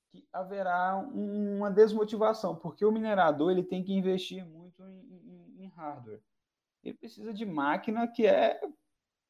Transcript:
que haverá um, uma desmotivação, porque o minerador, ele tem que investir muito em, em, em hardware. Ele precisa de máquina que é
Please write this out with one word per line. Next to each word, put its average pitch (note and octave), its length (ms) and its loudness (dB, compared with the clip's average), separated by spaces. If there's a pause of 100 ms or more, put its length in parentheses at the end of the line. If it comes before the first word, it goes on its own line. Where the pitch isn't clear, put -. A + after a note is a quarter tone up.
(120)
que - 200 -20
haverá F#3 680 -2 (180)
um, G3+ 420 -4
uma G3+ 140 -2
desmotivação, G#3+ 840 4
porque E3 300 -4
o G#3+ 60 6
minerador, F#3 600 2
ele F3+ 120 2
tem F#3 200 -4
que F#3+ 80 -6
investir F#3 540 -2
muito E3+ 420 -20
em, F#3+ 120 -20
em, F3+ 640 -20
em F#3+ 60 -16
hardware. C#3+ 520 -14 (640)
Ele - 100 -10
precisa A3 400 -14
de G#3 100 -10
máquina G3 640 -2
que A3+ 200 2
é - 340 4 (680)